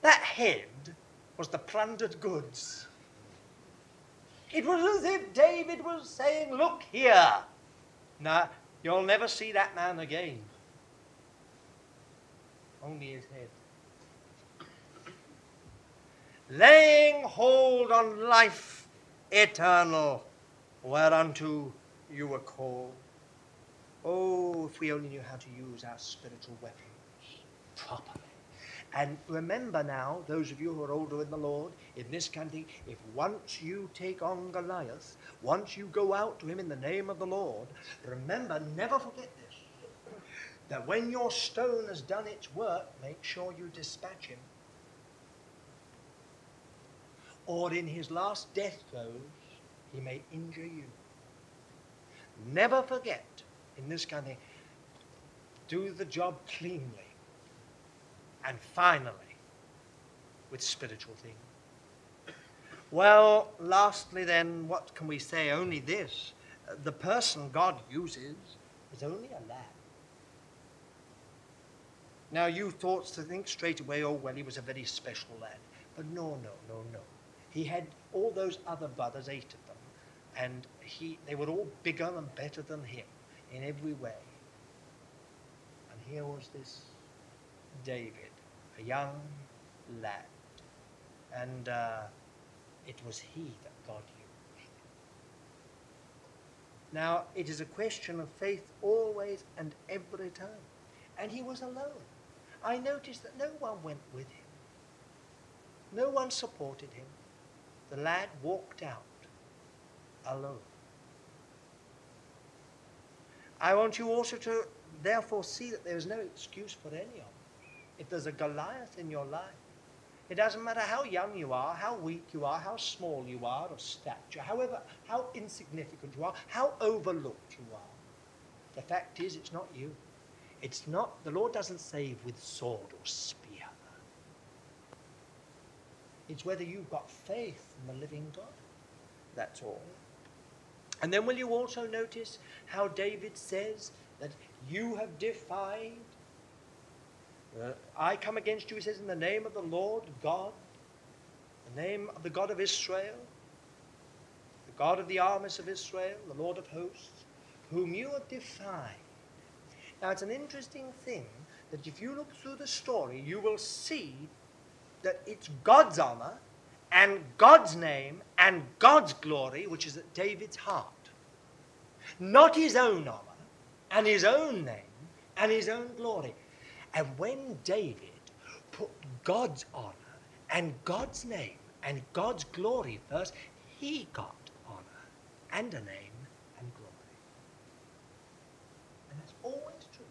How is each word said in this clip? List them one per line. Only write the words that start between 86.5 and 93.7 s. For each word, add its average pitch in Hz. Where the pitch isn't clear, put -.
this -
David, 117
a 113
young 139
lad, 101
and, 127
uh, 117
it 135
was 113
he 156
that -